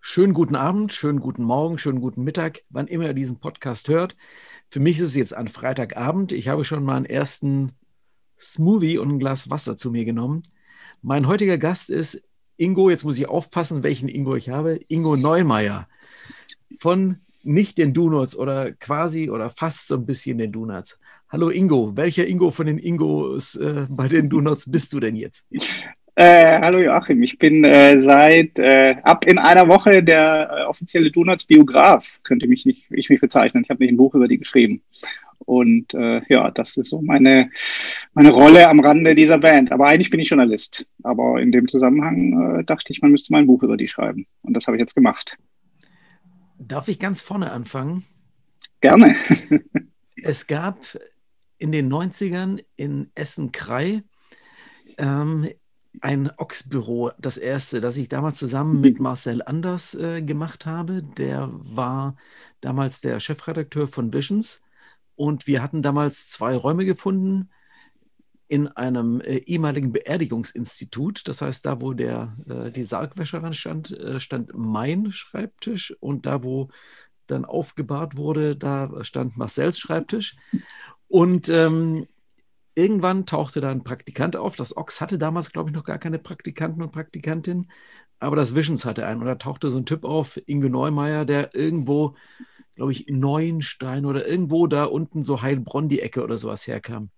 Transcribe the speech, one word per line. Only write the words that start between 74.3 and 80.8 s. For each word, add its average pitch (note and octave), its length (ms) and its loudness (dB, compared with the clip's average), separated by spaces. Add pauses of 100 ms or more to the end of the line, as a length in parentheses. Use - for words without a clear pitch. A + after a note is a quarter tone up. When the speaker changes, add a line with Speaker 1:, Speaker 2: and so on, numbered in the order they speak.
Speaker 1:
mein C3 580 -6
Schreibtisch - 880 -12
und C#3 240 -10
da, C#3 180 -6
wo C3 260 -8 (580)
dann C3+ 180 -8
aufgebahrt C#3+ 720 -10
wurde, D3 400 -6
da C#3 480 -8
stand B2+ 320 -8
Marcells C#3 420 -6
Schreibtisch. G3 560 -8 (720)